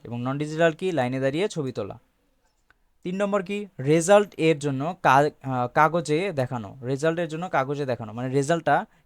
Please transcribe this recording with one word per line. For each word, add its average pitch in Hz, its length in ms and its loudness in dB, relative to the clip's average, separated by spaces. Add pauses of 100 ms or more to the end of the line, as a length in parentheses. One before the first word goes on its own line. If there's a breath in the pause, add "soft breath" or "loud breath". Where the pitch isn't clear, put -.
এবং 120 180 -8
নন 135 160 -4
ডিজিটাল 156 340 2
কি 185 200 -4
লাইনে 131 280 -2
দাঁড়িয়ে 147 280 0
ছবি 139 240 -6
তোলা। 110 260 -8 (1040)
তিন 180 140 -6
নম্বর 202 260 0
কি? 202 240 -6 (140)
রেজাল্ট 165 560 4
এর 160 220 2
জন্য 143 440 -4
কা-, 143 280 6 (120)
আহ, 127 260 -2
কাগজে 156 640 0
দেখানো। 123 500 -6
রেজাল্টের 156 460 -2
জন্য 160 200 -8
কাগজে 143 380 -2
দেখানো, 113 260 -6
মানে 123 160 -6
রেজাল্টটা 147 580 0 (180)